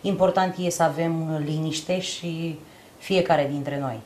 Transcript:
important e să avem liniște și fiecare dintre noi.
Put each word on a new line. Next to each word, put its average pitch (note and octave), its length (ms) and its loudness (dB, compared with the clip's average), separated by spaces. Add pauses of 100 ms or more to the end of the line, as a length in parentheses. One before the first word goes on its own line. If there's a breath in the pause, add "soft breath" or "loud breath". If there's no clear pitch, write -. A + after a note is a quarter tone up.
important F#3 580 2
e F3+ 120 0
să E3+ 120 0
avem D#3+ 640 0
liniște D#3 560 -2
și E3 580 -6 (400 loud breath)
fiecare E3+ 540 2
dintre C#3+ 280 -4
noi. A#2+ 260 -4